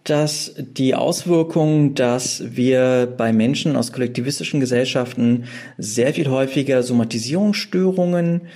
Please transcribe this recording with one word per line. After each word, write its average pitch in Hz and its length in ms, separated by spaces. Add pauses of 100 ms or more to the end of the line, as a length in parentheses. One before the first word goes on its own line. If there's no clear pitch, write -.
das 151 560
die 131 380
Auswirkung, 160 960
dass 123 640
wir 127 500
bei 117 260
Menschen 131 440
aus 113 160
kollektivistischen 127 680
Gesellschaften 120 880 (340)
sehr 117 360
viel 156 140
häufiger 135 540
Somatisierungsstörungen 175 1600 (160)